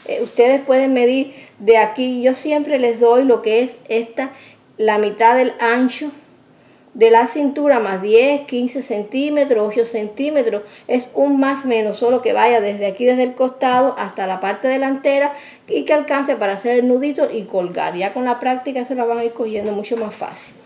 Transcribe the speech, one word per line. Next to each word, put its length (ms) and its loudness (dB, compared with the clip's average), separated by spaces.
Eh, 140 -4
ustedes 400 4
pueden 320 2
medir 400 0
de 200 4
aquí. 440 0
Yo 140 2
siempre 420 -2
les 220 0
doy 240 6
lo 180 4
que 220 2
es 80 -6
esta, 400 -4
la 220 2
mitad 360 4
del 240 2
ancho 520 0
de 180 6
la 160 6
cintura 520 0
más 220 -4
diez, 460 2
quince 340 -4
centímetros, 880 -2
ocho 160 0
centímetros. 800 -4
Es 260 -2
un 280 2
más 240 -2
menos, 320 0
solo 240 0
que 100 -2
vaya 300 2
desde 240 -4
aquí, 180 -4
desde 200 4
el 100 -2
costado 640 0
hasta 300 -6
la 120 -4
parte 300 -4
delantera 640 0
y 160 -2
que 80 0
alcance 460 0
para 160 -2
hacer 240 -2
el 100 2
nudito 420 0
y 140 -6
colgar. 520 -4
Ya 180 -4
con 100 -6
la 160 -2
práctica 460 -4
se 100 -8
la 80 -4
van 140 -2
a 80 -4
ir 80 -6
cogiendo 400 -6
mucho 240 -6
más 180 -8
fácil. 400 -14